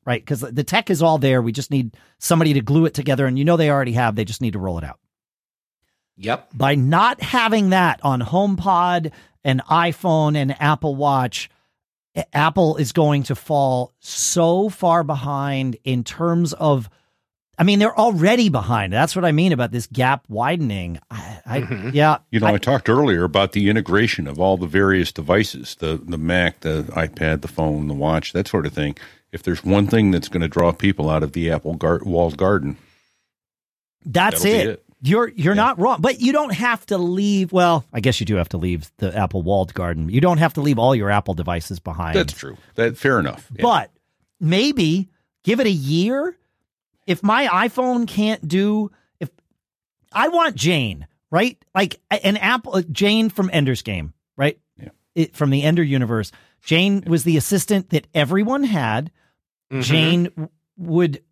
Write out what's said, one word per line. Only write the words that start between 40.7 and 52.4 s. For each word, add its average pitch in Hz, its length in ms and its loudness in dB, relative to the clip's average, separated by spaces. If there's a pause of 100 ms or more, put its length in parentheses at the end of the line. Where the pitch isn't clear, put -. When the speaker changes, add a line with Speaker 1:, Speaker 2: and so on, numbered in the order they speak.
Speaker 1:
all 127 160 4
your 104 160 0
Apple 101 240 0
devices 85 440 -6
behind. 82 380 -6
Speaker 3:
That's 78 160 -2
true. 64 240 -14 (200)
That, 117 200 -2
fair 135 220 2
enough. 73 360 -4
Yeah. - 80 -8
Speaker 1:
But 190 280 2 (500)
maybe 185 680 0 (340)
give 233 180 0
it 254 60 2
a 214 40 2
year. 196 640 -2 (720)
If 175 160 -4
my 226 240 2 (220)
iPhone 247 400 -2
can't 214 400 -2
do, 208 420 0 (300)
if 160 80 -8 (800)
I 240 180 0
want 330 280 0
Jane, 123 500 -2 (240)
right? 214 320 0 (120)
Like 190 260 -2 (100)
a-, 208 160 -2
an 208 120 2
Apple, 220 380 -2